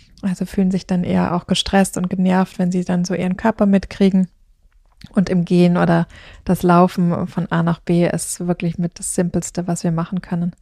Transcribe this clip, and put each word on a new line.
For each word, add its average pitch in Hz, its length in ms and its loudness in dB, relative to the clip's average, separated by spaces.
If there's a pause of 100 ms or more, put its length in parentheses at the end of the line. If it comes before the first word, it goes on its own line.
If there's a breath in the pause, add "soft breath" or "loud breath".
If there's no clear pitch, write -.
(220 loud breath)
Also 185 240 -4
fühlen 185 260 0
sich 190 140 -4
dann 180 180 -2
eher 180 320 0
auch 175 120 -6
gestresst 196 500 0
und 180 120 -2
genervt, 185 500 0
wenn 180 120 0
sie 180 140 -2
dann 180 200 0
so 180 100 -4
ihren 185 220 -2
Körper 220 280 0
mitkriegen. 190 600 2 (840)
Und 185 180 0
im 175 160 0
Gehen 175 320 4
oder 170 300 2 (360 loud breath)
das 180 200 -2
Laufen 180 640 2
von - 240 -6
A 165 100 0
nach 170 180 0
B 175 280 2
ist - 400 -6
wirklich 175 320 -4
mit 175 180 -4
das - 160 -10
Simpelste, 175 540 -4
was 170 160 -4
wir 175 80 -2
machen 170 300 -4
können. 175 400 -6